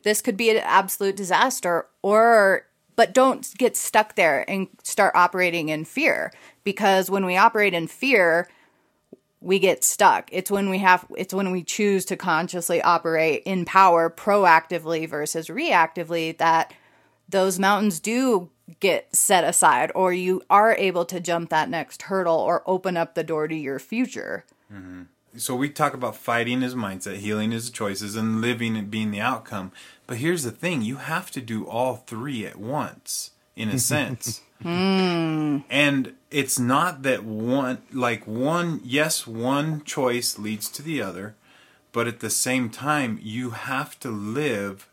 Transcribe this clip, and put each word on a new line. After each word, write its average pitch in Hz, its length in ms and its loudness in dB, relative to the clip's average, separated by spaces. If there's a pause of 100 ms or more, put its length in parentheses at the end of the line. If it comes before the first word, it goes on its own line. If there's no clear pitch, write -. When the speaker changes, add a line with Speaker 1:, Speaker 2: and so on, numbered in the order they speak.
Speaker 1:
this - 180 0
could 226 140 -2
be 226 140 2
an 220 80 4
absolute 196 580 2
disaster, 185 720 0 (160)
or, 208 640 6 (320)
but 226 160 4
don't 262 440 4
get 247 200 0
stuck - 380 0
there 156 340 4
and 190 180 -2 (160)
start - 320 2
operating 175 540 2
in 156 160 -4
fear, - 480 -2 (320)
because 196 440 2
when 196 160 0
we 180 120 0
operate 208 360 4
in 170 140 -2
fear, 175 640 2 (880)
we 185 180 0
get 180 280 2
stuck. 160 480 4
It's 185 180 -6
when 196 180 0
we 190 100 -2
have, 185 260 4 (100)
it's 185 180 -8
when 190 160 -2
we 180 140 -4
choose 196 440 0
to 190 100 -4
consciously 170 640 -2
operate 160 640 2
in 185 180 -2
power 170 460 6
proactively 165 960 4
versus 156 400 -6
reactively 170 920 -2
that 165 340 2 (560)
those 190 280 0
mountains 196 440 0
do 226 480 0 (320)
get - 340 0
set 180 300 4
aside, 151 500 4
or 185 160 2
you 180 380 0
are 214 260 6
able 175 300 0
to 180 160 -8
jump 170 300 -4
that 156 180 0
next - 320 -8
hurdle 180 340 0
or 147 300 0
open 185 320 -2
up 165 180 -4
the 165 80 -2
door 156 240 -4
to 160 80 -6
your 139 240 -6
future. - 640 -6 (260)
Speaker 2:
Mm-hmm. 90 340 -16 (340)
So 127 180 -6
we 139 140 -2
talk 147 240 -2
about 123 220 -8
fighting 120 480 -2
is 127 100 -4
mindset, 98 440 -8
healing 107 360 -2
is 117 160 -6
choices, 101 460 -6
and 110 260 -2
living 117 340 -2
and 104 140 -8
being 107 220 -4
the 104 100 -6
outcome. 110 500 -6 (360)
But 120 100 -8
here's 165 240 -2
the 123 80 -6
thing, 160 320 -4
you 117 140 -4
have 151 360 -8
to 139 80 -8
do 110 280 -8
all 120 300 -2 (100)
three 117 400 -8
at - 100 -16
once, 113 720 -8 (260)
in 110 140 -6
a 131 100 -2
sense. 120 640 -4
Speaker 1:
<laughs> - 60 -20 (140)
Mm. 170 1040 0
Speaker 2:
And 139 460 0 (160)
it's 139 280 -2
not 135 440 0
that 120 200 -2
one, 120 540 -4 (160)
like 117 340 -4
one, 156 560 -2
yes, 147 420 -2
one 139 600 -4
choice 120 520 -2
leads 107 340 -8
to - 120 -14
the 151 180 -6
other, 98 340 -10 (580)
but 117 140 0
at 117 120 -8
the 110 100 -6
same 127 400 -2
time, 131 520 -4
you 117 300 -8
have - 500 -8
to 127 80 -10
live 104 840 -6